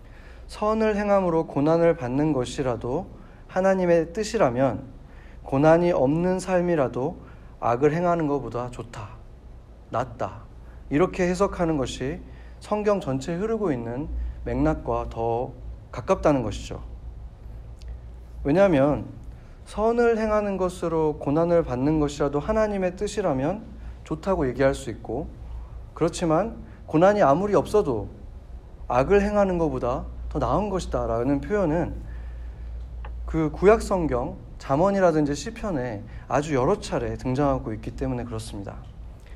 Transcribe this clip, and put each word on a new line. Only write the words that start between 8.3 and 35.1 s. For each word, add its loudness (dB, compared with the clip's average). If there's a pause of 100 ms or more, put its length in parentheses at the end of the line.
좋다, -12 (840)
낫다." -4 (460)
이렇게 2
해석하는 0
것이 -4 (400)
성경 0
전체에 -4
흐르고 -2
있는 -4 (360)
맥락과 0
더 -2 (380)
가깝다는 2
것이죠. -8 (1600)
왜냐하면 4 (600)
선을 2
행하는 0
것으로 0
고난을 4
받는 2
것이라도 0
하나님의 0
뜻이라면 -2 (400)
좋다고 -2
얘기할 2
수 -8
있고, -6 (680)
그렇지만 0 (280)
고난이 6
아무리 4
없어도 2 (800)
악을 4
행하는 2
것보다 0 (240)
더 -4
나은 0
것이다라는 0
표현은 0 (1300)
그 0
구약 6
성경 -2 (220)
잠언이라든지 4